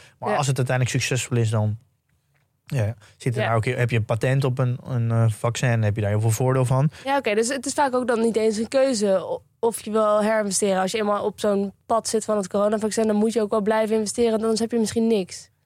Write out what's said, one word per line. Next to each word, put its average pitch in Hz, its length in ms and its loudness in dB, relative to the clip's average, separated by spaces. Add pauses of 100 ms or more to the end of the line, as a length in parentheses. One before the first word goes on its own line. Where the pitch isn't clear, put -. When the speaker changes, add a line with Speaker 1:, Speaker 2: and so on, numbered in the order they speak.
(200)
Speaker 1:
Maar - 100 -6
Speaker 2:
Ja. 311 60 0
Speaker 1:
als 139 120 0
het 135 100 -2
uiteindelijk 127 460 0
succesvol 123 340 -2
is, 113 120 0
dan, 107 280 -2 (880)
ja, 107 300 -2 (220)
zit 120 180 -4
er 131 60 0
Speaker 2:
Ja. 120 60 0
Speaker 1:
daar 113 80 0
ook, 110 100 0
heb 120 240 0
je 120 80 0
een 107 80 0
patent 131 380 0
op 127 160 0
een, 123 180 0 (100)
een, 117 240 -2
eh, 113 180 4
vaccin, 117 540 0
heb 101 120 2
je 110 60 -2
daar 101 80 0
heel 107 120 0
veel 113 100 2
voordeel 131 340 2
van. 131 240 2 (160)
Speaker 2:
Ja, 277 120 0
oké, 226 180 0
dus 226 120 2
het 269 180 -4
is 269 80 -6
vaak 277 220 0
ook 247 120 0
dan 233 140 2
niet 226 140 2
eens 220 220 2
een 220 100 -2
keuze 262 400 2
o-, 175 360 0 (160)
of - 260 -2
je 214 60 -8
wil 214 300 2
herinvesteren. 208 600 0
Als 190 100 -2
je 233 60 -4
eenmaal 208 280 -2
op 208 140 -6
zo'n 202 320 0 (140)
pad 226 220 0
zit 214 180 -2
van 214 120 -2
het 190 100 -4
coronavaccin, 214 600 0
dan 208 80 2
moet 214 180 2
je 226 80 0
ook 208 100 -2
wel 220 100 0
blijven 220 340 0
investeren, 220 360 0
want 220 100 0
anders 226 180 0
heb 226 120 -4
je 240 80 0
misschien 226 280 0
niks. 208 440 -2 (140)